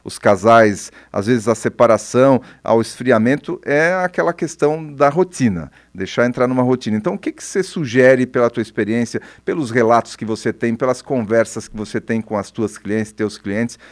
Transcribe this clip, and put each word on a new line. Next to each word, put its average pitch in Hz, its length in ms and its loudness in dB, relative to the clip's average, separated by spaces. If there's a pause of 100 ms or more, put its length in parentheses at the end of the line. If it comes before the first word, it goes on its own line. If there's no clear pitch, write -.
os - 160 -14
casais, 107 720 4 (200)
às 98 140 -4
vezes, 113 220 0
à 113 80 2
separação, 120 840 2 (240)
ao 113 180 2
esfriamento, 127 840 0
é 156 280 0 (100)
aquela 175 300 -2
questão 156 600 -4
da 143 160 2
rotina. 131 640 -2 (220)
Deixar 95 340 -2
entrar 123 200 0
numa 127 140 0
rotina. 127 340 0
Então, 175 200 -2
o - 20 -8
que 302 140 -8
que - 120 -14
você - 200 -4
sugere 127 640 2
pela 123 220 0
tua 117 120 -6
experiência, 113 600 -4 (220)
pelos 165 280 -4
relatos 117 440 2
que 120 100 -10
você 110 280 -4
tem, 117 220 -4
pelas 127 260 -2
conversas 113 640 -2
que - 80 -18
você 107 240 -6
tem 113 220 -4
com 107 160 -4
as 101 140 -6
tuas 107 260 -4
clientes, 107 340 -4
teus 107 260 -6
clientes, 107 420 -6 (120)